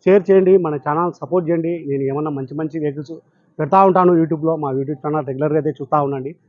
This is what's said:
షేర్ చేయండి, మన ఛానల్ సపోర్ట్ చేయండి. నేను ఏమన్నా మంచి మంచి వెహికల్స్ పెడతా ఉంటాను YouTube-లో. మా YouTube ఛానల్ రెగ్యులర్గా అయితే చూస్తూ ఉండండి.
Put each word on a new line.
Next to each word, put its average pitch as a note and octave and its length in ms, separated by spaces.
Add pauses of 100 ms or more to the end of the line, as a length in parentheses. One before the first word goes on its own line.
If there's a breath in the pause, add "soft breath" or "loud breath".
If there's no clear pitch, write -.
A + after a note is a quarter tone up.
షేర్ F#3+ 260
చేయండి, F#3+ 340
మన D3+ 100
ఛానల్ D#3+ 460
సపోర్ట్ D#3 280
చేయండి. E3 240 (160)
నేను C#3 220
ఏమన్నా D3 280
మంచి C3+ 220
మంచి D#3+ 240
వెహికల్స్ D3 300 (440)
పెడతా F#3 300
ఉంటాను F3+ 320
YouTube-లో. D#3+ 420
మా C#3 160
YouTube C#3+ 260
ఛానల్ D3+ 260
రెగ్యులర్గా D3+ 300
అయితే C#3+ 180
చూస్తూ D3 280
ఉండండి. C#3 260 (160)